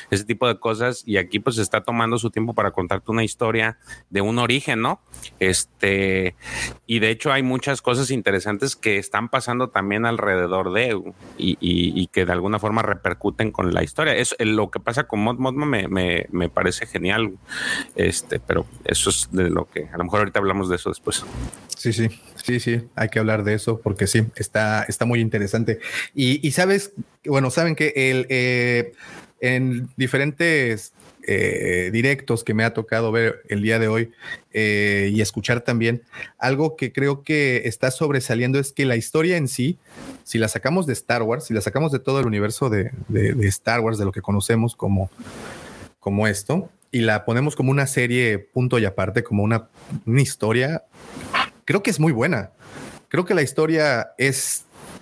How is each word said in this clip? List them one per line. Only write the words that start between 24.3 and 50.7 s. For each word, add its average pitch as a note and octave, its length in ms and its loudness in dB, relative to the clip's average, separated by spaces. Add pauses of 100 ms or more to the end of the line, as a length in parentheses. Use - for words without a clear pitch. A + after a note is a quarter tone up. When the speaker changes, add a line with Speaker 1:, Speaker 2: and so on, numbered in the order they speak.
Speaker 2:
está, G#2+ 480 0
está A2+ 220 -2
muy A#2+ 160 2
interesante. A2 580 0 (360)
Y, C#3+ 300 2
y D3 60 0
sabes, F#3+ 400 2 (340)
bueno, C3+ 260 2
saben E3 240 2
que D3+ 200 0
el, C3 340 2
eh, B2 640 2 (460)
en B2+ 560 0
diferentes, C#3 960 0 (340)
eh, F#2 680 0
directos A#2+ 500 0
que A2 120 -2
me A2 80 2
ha A2+ 100 2
tocado A2+ 380 -2
ver A2+ 360 0
el G#2 140 -2
día A2 160 2
de A2+ 100 2
hoy, A2+ 240 0 (400)
eh, G2+ 640 2
y G#2+ 80 2
escuchar A#2+ 400 0
también, A#2+ 400 0 (380)
algo D3 360 0
que B2+ 160 -4
creo C#3 320 -2
que C#3 420 2
está B2+ 260 0
sobresaliendo C3 680 0
es C3+ 140 -4
que C#3 120 0
la B2 100 2
historia D#3+ 420 0
en D3 100 0
sí, B2+ 300 -2 (460)
si - 160 -2
la A2 80 4
sacamos D#3+ 400 0
de B2+ 60 -2
Star A#2+ 280 0
Wars, A#2+ 240 -2
si - 80 -2
la G#2+ 80 2
sacamos C#3+ 300 0
de C3+ 80 0
todo C#3 200 0
el B2+ 60 2
universo G#2+ 440 0
de, G#2+ 220 0 (160)
de, G#2+ 260 2
de G2+ 140 4
Star A2+ 320 0
Wars, A2 200 0
de G2+ 60 0
lo G2 60 0
que F#2+ 120 -8
conocemos A2+ 520 2
como, G2 360 -2 (880)
como G2+ 280 0
esto, C3 420 -2 (220)
y A#2+ 100 0
la G#2+ 220 2
ponemos B2+ 320 0
como C3 140 0
una C#3 160 4
serie B2 540 2
punto B2 400 0
y G#2+ 60 4
aparte, G2+ 380 0
como G2+ 200 0
una, A2+ 260 0 (380)
una B2 140 4
historia, B2+ 600 0 (840)